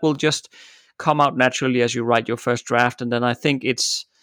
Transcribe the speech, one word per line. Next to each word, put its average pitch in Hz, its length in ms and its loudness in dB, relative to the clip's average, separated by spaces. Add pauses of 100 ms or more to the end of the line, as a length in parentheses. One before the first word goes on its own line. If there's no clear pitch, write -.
will 156 120 2
just 147 340 -2 (500)
come 151 220 0
out 139 160 2
naturally 127 460 2
as 120 120 0
you 120 100 -4
write 117 260 2
your 117 80 -2
first 120 280 -4
draft. 120 360 0
And 120 100 -6
then 120 120 0
I 120 100 0
think 139 320 -2
it's, - 400 -4 (180)